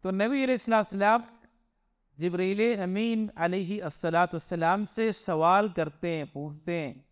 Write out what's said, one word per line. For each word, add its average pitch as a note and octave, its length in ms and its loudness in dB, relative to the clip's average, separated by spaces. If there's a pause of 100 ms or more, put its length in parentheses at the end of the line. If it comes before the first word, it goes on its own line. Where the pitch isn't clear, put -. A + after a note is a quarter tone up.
تو F#3+ 60 -2
نبی A#3 340 0
علیہ B3+ 100 2
الصلوۃ A3+ 220 0
والسلام G#3 440 2 (960)
جبریل F#3 420 0 (220)
امین A3 440 -2 (100)
علیہ F#3 460 -2
الصلوۃ E3+ 500 0
والسلام E3+ 540 0
سے A3+ 260 -2
سوال F#3 560 2
کرتے E3 480 -4
ہیں، D3 160 -6
پوچھتے D3+ 480 -8
ہیں C3+ 120 -8 (200)